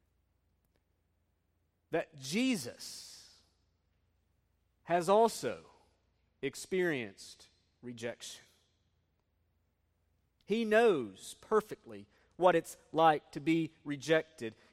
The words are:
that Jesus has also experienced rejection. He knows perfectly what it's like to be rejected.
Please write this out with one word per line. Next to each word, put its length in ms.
that 300
Jesus 1040
has 240
also 480
experienced 1040
rejection. 600
He 200
knows 760
perfectly 680
what 200
it's 220
like 420
to 80
be 300
rejected. 680